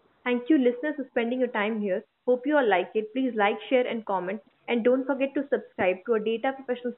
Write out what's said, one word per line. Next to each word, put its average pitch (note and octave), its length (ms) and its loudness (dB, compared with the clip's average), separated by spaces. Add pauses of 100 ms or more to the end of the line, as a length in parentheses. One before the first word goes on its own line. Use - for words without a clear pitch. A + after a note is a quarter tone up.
(220)
Thank B3 260 -2
you, D#4 100 6
listeners, B3+ 380 0
for C4+ 140 -8
spending A#3+ 300 -2
your B3 80 2
time A3 320 -2
here. G#3 240 -2 (200)
Hope B3 220 2
you D4+ 100 2
all C4 120 4
like F#3 260 2
it. G#3+ 180 -2
Please C4 240 -2
like, G#3+ 200 2 (120)
share, B3 180 4
and A3+ 200 -6
comment. F#3+ 340 -4 (280)
And A#3+ 140 0
don't B3+ 240 4
forget C4+ 280 -2
to C#4+ 140 -2
subscribe G3+ 580 0
to A#3+ 80 2
our A3 40 2
Data A3+ 380 -2
Professional B3 420 -6